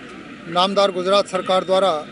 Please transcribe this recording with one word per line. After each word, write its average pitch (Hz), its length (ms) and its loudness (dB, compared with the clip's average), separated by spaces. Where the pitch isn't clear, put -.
નામદાર 196 380 2
ગુજરાત 185 360 2
સરકાર 185 380 0
દ્વારા 185 360 2